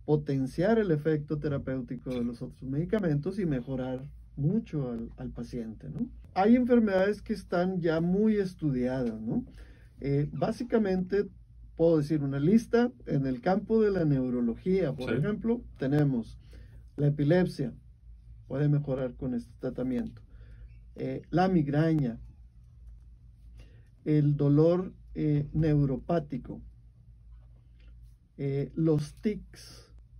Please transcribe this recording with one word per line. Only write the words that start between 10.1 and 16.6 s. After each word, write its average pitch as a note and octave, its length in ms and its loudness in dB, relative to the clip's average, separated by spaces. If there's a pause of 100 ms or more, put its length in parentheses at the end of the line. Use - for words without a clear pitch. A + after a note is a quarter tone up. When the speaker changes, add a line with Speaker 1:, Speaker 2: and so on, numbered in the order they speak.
Speaker 1:
básicamente, G3 920 0 (500)
puedo E3 200 6
decir D3+ 260 0
una C#3 160 -2
lista, A3+ 540 4 (140)
en C#3 200 0
el B2+ 140 -2
campo G#3 420 2
de G#3 80 4
la F#3 140 2
neurología, C3 880 0
por B2 180 -6
Speaker 2:
Sí. A2+ 60 0
Speaker 1:
ejemplo, G#3+ 480 -2 (140)
tenemos C#3 600 0 (580)